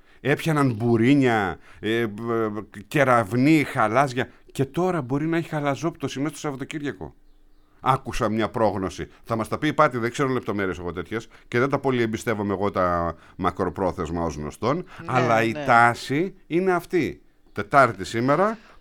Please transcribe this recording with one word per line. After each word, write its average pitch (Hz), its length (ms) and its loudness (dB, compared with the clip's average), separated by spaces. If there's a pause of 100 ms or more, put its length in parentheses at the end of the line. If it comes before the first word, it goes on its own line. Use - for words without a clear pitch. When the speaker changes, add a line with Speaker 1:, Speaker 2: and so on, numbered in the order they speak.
(220)
Speaker 1:
έπιαναν 147 520 2
μπουρίνια, 117 840 4 (220)
ε, 113 220 -2
ε, 117 60 -2 (800)
κεραυνοί, 127 760 4
χαλάζια. 123 680 0 (220)
Και 135 140 -2
τώρα 170 360 -2
μπορεί 139 260 -2
να 165 100 0
έχει 160 120 -4
χαλαζόπτωση 147 720 -4
μέσα 147 100 -4
στο 151 100 -12
Σαββατοκύριακο. 135 760 -8 (640)
Άκουσα 123 480 -2
μια 107 200 0
πρόγνωση. 95 580 -2 (160)
Θα 117 120 -4
μας 110 120 -2
τα 110 100 -4
πει 156 100 -4
η 151 60 -2
Πάτη, 143 240 2
δεν 117 140 -2
ξέρω 139 180 -2
λεπτομέρειες 101 500 -4
εγώ 87 140 -8
τέτοιες 90 340 -8 (200)
και 120 120 -2
δεν 135 100 2
τα 139 100 0
πολύ 131 220 0
εμπιστεύομαι 107 520 -2
εγώ 98 180 0
τα 87 440 0 (220)
μακροπρόθεσμα 87 840 -2
ως 78 120 -2
γνωστόν, 73 400 -4
Speaker 2:
Ναι, 180 80 -6 (220)
Speaker 1:
αλλά 120 380 2
η 113 80 0
Speaker 2:
ναι. 147 140 -8
Speaker 1:
τάση 131 680 4 (140)
είναι 185 240 0
αυτή. 165 500 -2 (300)
Τετάρτη 107 540 4
σήμερα, 151 520 0 (240)